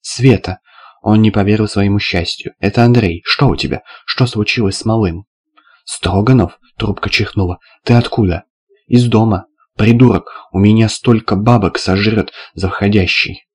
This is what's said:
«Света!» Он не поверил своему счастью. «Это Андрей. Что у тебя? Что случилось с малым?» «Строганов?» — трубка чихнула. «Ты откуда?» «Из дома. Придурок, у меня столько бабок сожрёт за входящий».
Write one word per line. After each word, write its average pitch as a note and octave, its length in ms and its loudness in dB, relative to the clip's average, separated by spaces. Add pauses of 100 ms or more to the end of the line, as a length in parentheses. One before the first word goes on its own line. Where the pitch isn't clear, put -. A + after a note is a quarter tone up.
«Света!» A2+ 600 0 (420)
Он G#2+ 200 2
не A2 80 4
поверил G#2 360 0
своему G2+ 320 0
счастью. - 600 -6
«Это G2+ 260 0
Андрей. A2 400 2
Что - 240 0
у F2 80 0
тебя? - 260 -6 (220)
Что - 220 -2
случилось G#2+ 500 -4
с - 80 -14
малым?» G#2 400 -2 (600)
«Строганов?» — G2+ 760 0 (200)
трубка G#2+ 300 -6
чихнула. F#2+ 500 -4 (260)
«Ты A#2+ 100 2
откуда?» G#2+ 500 0 (420)
«Из A#2+ 200 2
дома. A2 400 0 (300)
Придурок, A#2 540 2 (220)
у F#2 60 -2
меня G#2+ 300 4
столько A2 480 -2
бабок G#2+ 420 0
сожрёт G2+ 540 -2 (220)
за F#2 140 -4
входящий». G2+ 880 -2